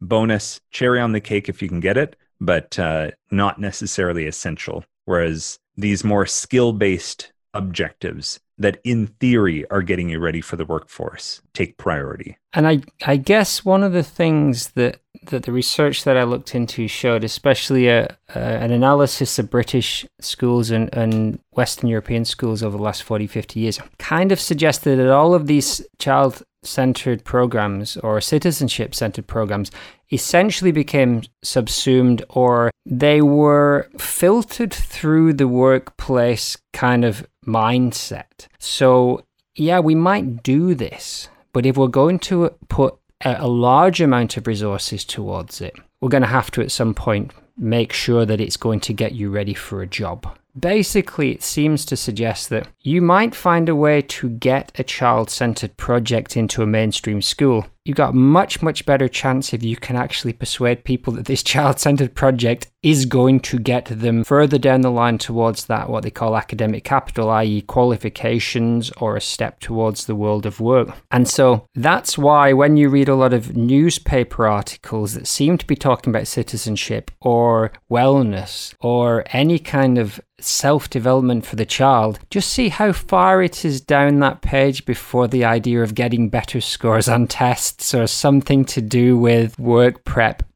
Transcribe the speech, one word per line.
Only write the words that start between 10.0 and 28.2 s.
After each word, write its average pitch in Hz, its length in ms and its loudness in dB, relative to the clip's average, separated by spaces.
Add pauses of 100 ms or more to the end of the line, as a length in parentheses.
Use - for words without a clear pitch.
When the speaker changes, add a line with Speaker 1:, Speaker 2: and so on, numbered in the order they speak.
Speaker 1:
you 80 100 -6
ready 85 220 -4
for - 140 -12
the 82 100 -6
workforce - 760 -12 (120)
take - 240 -8
priority. 69 600 -8 (160)
Speaker 2:
And 156 140 2
I, 151 140 2 (240)
I 170 120 2
guess 196 460 0
one 190 200 2
of 190 100 0
the 175 100 0
things 147 680 0
that, 123 280 -2 (240)
that 127 200 -8
the - 80 -8
research 139 540 -2
that 131 120 4
I 123 60 2
looked 123 320 -4
into 117 320 -4
showed, 117 360 -2
especially 127 640 0
a, 117 300 2 (160)
a, 120 60 -8
an 117 320 -2
analysis 135 640 2
of 107 120 -2
British - 560 -2 (140)
schools 120 520 -2
and, 113 220 -2
and 110 460 -2 (120)
Western - 380 -2
European 117 360 -4
schools 113 380 -4
over 104 140 -6
the 104 60 -6
last 104 200 -6
forty, 107 240 -6
fifty - 320 -8
years, 110 200 -4 (200)
kind 185 320 0
of 185 80 0
suggested 147 580 0
that 131 140 4
all 156 240 6
of 156 100 0
these 143 400 0 (140)
child-centered 131 1200 -2
programs 107 760 -2
or 110 240 -2